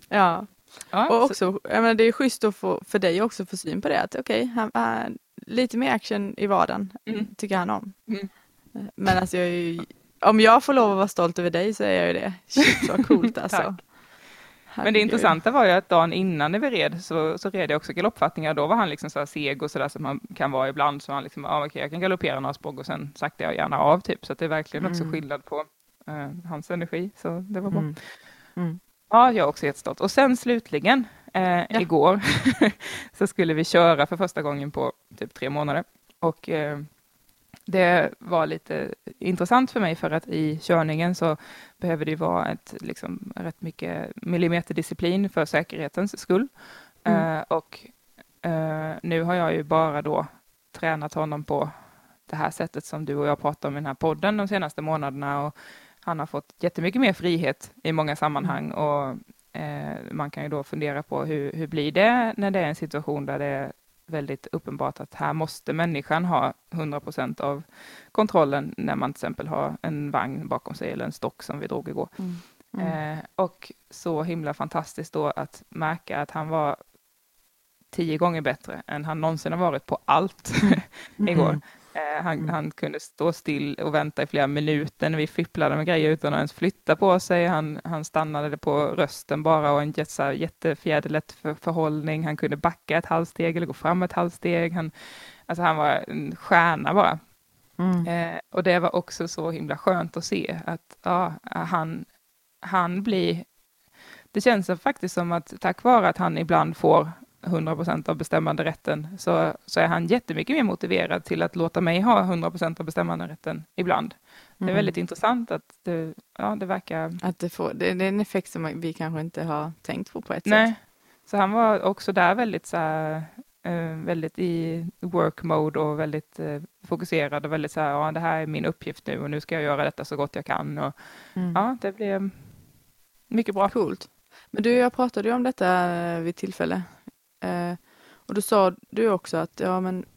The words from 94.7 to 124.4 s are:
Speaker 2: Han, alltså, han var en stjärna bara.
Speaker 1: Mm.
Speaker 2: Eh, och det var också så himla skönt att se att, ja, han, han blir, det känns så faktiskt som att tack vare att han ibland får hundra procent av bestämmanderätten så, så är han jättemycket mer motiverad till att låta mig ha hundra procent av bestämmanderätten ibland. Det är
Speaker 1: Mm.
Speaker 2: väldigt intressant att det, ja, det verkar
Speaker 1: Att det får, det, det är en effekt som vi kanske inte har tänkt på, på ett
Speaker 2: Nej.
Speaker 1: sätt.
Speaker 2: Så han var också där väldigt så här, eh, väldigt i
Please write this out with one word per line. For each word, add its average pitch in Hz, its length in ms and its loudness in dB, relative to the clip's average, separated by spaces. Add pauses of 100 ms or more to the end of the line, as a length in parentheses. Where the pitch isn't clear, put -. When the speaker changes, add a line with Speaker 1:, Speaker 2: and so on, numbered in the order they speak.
Speaker 2:
Han, 160 180 -4 (560)
alltså, 170 160 -4
han 160 140 4
var 147 320 2
en 151 280 -6
stjärna 165 580 4
bara. 185 240 6 (600)
Speaker 1:
Mm. 175 280 2 (280)
Speaker 2:
Eh, - 60 -8 (100)
och 185 120 0
det 175 160 4
var 175 180 0
också 170 320 -4
så 165 220 -4
himla 151 260 -6
skönt 170 400 0
att 165 80 -6
se 180 420 -4
att, - 360 -8
ja, 175 300 0 (180)
han, 165 540 -4 (560)
han 180 420 0
blir, 180 420 0 (880)
det 208 80 0
känns 202 260 4
så 185 100 -2
faktiskt 226 380 -4
som 175 180 -2
att 170 280 -4
tack - 220 -2
vare 233 260 6
att - 100 0
han 170 200 0
ibland 160 380 2
får 156 340 6 (320)
hundra 160 340 0
procent 156 320 -2
av 160 80 -2
bestämmanderätten 156 920 -2 (100)
så, 165 340 0 (140)
så - 140 2
är 165 60 6
han 170 200 0
jättemycket 233 500 0
mer 285 60 4
motiverad 175 640 0
till 165 180 -2
att 170 140 -2
låta 170 240 0
mig 175 200 2
ha 208 220 8
hundra 170 280 0
procent 165 300 -4
av 160 60 -8
bestämmanderätten 165 800 -4 (120)
ibland. 175 380 0 (440)
Det 190 60 -4
är - 20 -2
Speaker 1:
Mm. 185 100 0
Speaker 2:
väldigt 202 200 2
intressant 220 540 0
att 160 120 -4 (200)
det, 165 320 -4 (240)
ja, 208 180 -2
det 196 100 -6
verkar 170 560 -6
Speaker 1:
Att 180 160 -4
det 175 120 -4
får, - 240 -4
det, 180 200 0
det 180 100 0
är 190 40 2
en 202 120 0
effekt 196 300 -4
som 160 300 -6
vi 160 120 -4
kanske 160 280 -6
inte 160 240 -8
har 151 280 -4 (100)
tänkt - 300 -8
på, - 80 -8
på - 140 -10
ett - 120 -8
Speaker 2:
Nej. 214 220 6
Speaker 1:
sätt. 226 80 -2 (500)
Speaker 2:
Så 208 100 -4
han 202 160 2
var 220 300 4
också 196 300 0
där 180 220 6
väldigt 214 320 -2
så 170 100 -6
här, 156 460 -2 (400)
eh, 165 320 -4 (100)
väldigt 165 340 -4
i 165 480 -2 (140)